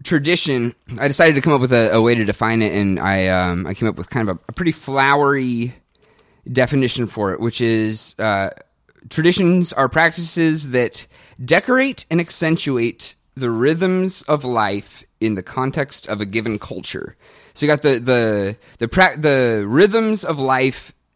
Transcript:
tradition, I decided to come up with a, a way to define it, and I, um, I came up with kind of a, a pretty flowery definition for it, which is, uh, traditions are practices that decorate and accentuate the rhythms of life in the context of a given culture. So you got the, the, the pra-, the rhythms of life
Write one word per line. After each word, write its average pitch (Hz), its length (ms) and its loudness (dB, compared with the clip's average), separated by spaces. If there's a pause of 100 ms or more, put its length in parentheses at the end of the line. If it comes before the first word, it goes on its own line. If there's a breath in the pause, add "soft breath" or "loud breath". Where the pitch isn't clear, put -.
tradition, 143 720 0 (240)
I 135 80 0
decided 160 280 4
to 135 60 0
come 160 120 2
up 131 80 4
with 127 100 0
a, 113 220 4
a 113 80 4
way 120 140 4
to 113 100 0
define 113 360 0
it, 101 120 0
and 98 260 2
I, 95 280 0
um, 92 380 0
I 82 80 -6
came 113 140 -2
up 107 80 -2
with - 140 -10
kind 113 180 -2
of 92 80 -2
a, 82 40 -12 (100)
a - 20 -12
pretty 170 220 -2
flowery 135 1000 0 (760 soft breath)
definition 127 560 0
for 101 240 -4
it, - 80 -6
which 117 220 -4
is, 110 580 -2
uh, 98 300 0 (600)
traditions 175 640 2
are 135 160 0
practices 160 840 0
that 123 340 -2 (380 soft breath)
decorate 254 640 0
and 165 100 0
accentuate 156 960 -4 (200)
the 127 160 -4
rhythms 180 720 0
of 147 200 -2
life 107 600 -4 (160)
in 110 160 -2
the - 80 -6
context 135 640 -6
of 104 120 -6
a 104 60 -6
given 107 340 -4
culture. - 560 -12 (380 soft breath)
So - 120 -4
you 147 60 4
got 143 120 0
the, 135 160 4
the, 110 580 0 (220 soft breath)
the 117 80 -2
pra-, 185 300 2
the 127 500 2
rhythms 208 580 2
of 151 140 -2
life 131 540 0 (220)